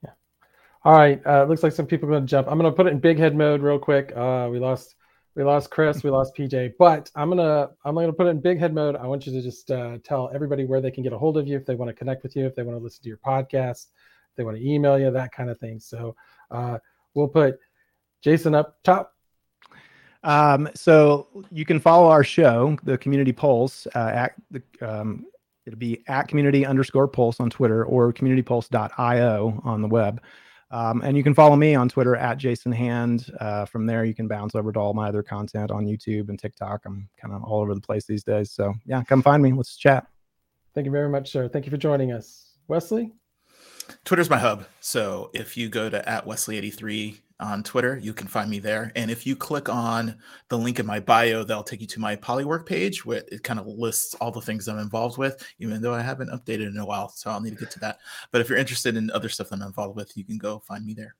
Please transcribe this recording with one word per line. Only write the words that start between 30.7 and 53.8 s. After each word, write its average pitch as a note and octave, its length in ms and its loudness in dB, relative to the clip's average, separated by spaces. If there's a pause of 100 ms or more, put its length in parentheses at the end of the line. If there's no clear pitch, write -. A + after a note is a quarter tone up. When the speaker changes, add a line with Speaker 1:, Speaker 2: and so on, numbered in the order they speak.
Speaker 2:
and C#3+ 160 0
you C#3+ 60 2
can C#3+ 100 4
follow D3 220 10
me D3+ 180 6
on B2 160 4
Twitter B2 260 2
at A#2+ 220 -2
Jason B2+ 340 -4
Hand. A#2+ 680 -2
Uh, G#2 260 -4
from A2 220 -4
there, A2+ 180 0
you A2 80 -2
can A2 140 -6
bounce G#2+ 260 -6
over G#2+ 180 -4
to G#2+ 80 -2
all G#2 140 -2
my G#2+ 140 -2
other G#2 160 -4
content G#2 480 -6
on G#2 160 -4
YouTube G#2+ 420 -6
and G2+ 80 -8
TikTok. G#2 480 -10
I'm G2 240 -14 (100)
kinda G2+ 180 -12
all G#2+ 240 -4
over G#2 120 -2
the G2+ 80 -6
place G#2+ 240 -6
these G#2 180 -6
days. G#2 280 -2
So G2+ 240 -4 (100)
yeah, B2+ 180 -4
come C3 200 2
find D3 180 6
me. C3+ 120 4
Let's C3 220 -4
chat. C3+ 300 4 (720)
Speaker 1:
Thank D3 100 -4
you C3+ 60 -4
very C#3+ 180 -2
much, C#3 220 -4
sir. C3 160 -4
Thank C#3 180 -6
you C#3 60 -10
for D3 60 -6
joining C3+ 340 0
us. - 400 -14 (160)
Wesley? A3 440 -4 (920)
Speaker 3:
Twitter's E3+ 260 0
my C#3+ 80 2
hub. G#2 300 -2 (140)
So G2 520 -6
if - 240 -12
you A#2 100 -6
go A2 220 -6
to G2+ 180 -8
at A2 200 -6
Wesley G#2+ 300 -8
eighty-three G#2 640 -10 (200)
on G#2 200 -8
Twitter, B2 400 -2
you G#2+ 120 -10
can - 140 -14
find G#2+ 220 -6
me G#2 100 -6
there. A2 360 -6
And A#2 160 -6
if A#2 160 -10
you C3+ 80 -4
click D3 320 -8
on A2+ 480 -4 (320)
the B2 100 -4
link A#2+ 220 -4
in A2 60 -2
my G#2 160 -6
bio, A2+ 420 4
that'll G#2 200 -6
take - 180 -14
you A2 60 -16
to - 120 -12
my G#2+ 160 -4
Polywork C#3+ 500 -6
page, F#3 400 -6
where A#2 220 -8
it - 160 -18
kinda A2 180 -6
lists A2 540 -6